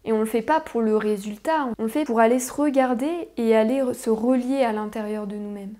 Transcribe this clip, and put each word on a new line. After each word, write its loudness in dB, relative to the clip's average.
Et -4
on 2
ne 2
le -2
fait 0
pas 2
pour -2
le 2
résultat, -2
on -4
le -2
fait 0
pour 0
aller 6
se -6
regarder 0
et 2
aller 2
re-, -2
se -6
relier 2
à 2
l'intérieur -6
de -8
nous-mêmes. -10